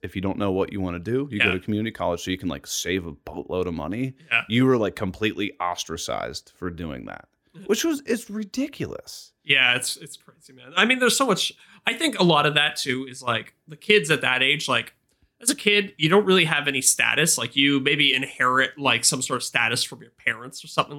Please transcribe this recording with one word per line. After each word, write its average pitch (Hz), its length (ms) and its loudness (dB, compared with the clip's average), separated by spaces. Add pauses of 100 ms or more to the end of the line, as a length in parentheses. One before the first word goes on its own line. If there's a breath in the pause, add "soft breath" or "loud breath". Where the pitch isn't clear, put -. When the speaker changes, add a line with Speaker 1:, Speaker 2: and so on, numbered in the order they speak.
Speaker 1:
if - 140 -10
you 98 80 -6
don't 95 160 -4
know 101 120 0
what 92 220 -2
you 98 80 -6
wanna 87 160 -4
do? 120 340 -4
You 107 60 -6
go 120 80 2
Speaker 2:
Yeah. - 60 2
Speaker 1:
to 92 80 -2
community 107 320 -4
college 87 320 -4
so 92 80 -4
you 92 80 -4
can, 92 100 -8
like, 69 160 -10
save 87 400 -4
a 82 60 -10
boatload 82 560 -6
of 85 80 -6
money. 104 400 -6 (160 loud breath)
Speaker 2:
Yeah. - 180 0
Speaker 1:
You 120 160 4
were, 131 120 6
like, 101 180 0
completely 101 640 -4
ostracized 80 1000 -6
for 90 140 -8
doing 78 340 -10
that, 50 220 -14 (260)
Speaker 2:
Yeah. 185 140 -20
Speaker 1:
which 226 180 0
was, 302 220 -2
it's 220 240 -4
ridiculous. - 1000 -8 (100)
Speaker 2:
Yeah, 131 320 4
it's, 127 220 -4
it's - 200 -18
crazy, - 360 -20
man. 127 220 -20
I 190 100 4
mean, 254 120 2
there's 247 180 2
so 269 120 2
much, - 260 0 (320 soft breath)
I 226 80 0
think 262 240 2
a 190 60 8
lot 156 240 6
of 143 80 0
that, 147 220 2
too, 131 300 -4
is, 127 140 -16
like, 113 320 -2 (140)
the 156 100 -20
kids 202 320 4
at 143 120 2
that 127 200 2
age, 139 260 0
like, 117 280 -2 (460)
as 240 80 -2
a - 60 2
kid, 208 420 0
you 156 100 0
don't 196 180 6
really 185 200 4
have 147 200 0
any 139 160 -2
status. 127 560 2
Like, 120 200 -4
you 139 240 4
maybe 143 320 2
inherit, 131 680 0
like, 123 240 0
some 135 180 0
sort 127 140 -4
of 120 80 -4
status 120 400 0
from 120 180 -12
your 113 100 -20
parents 120 520 -8
or 160 40 -18
something 147 320 -4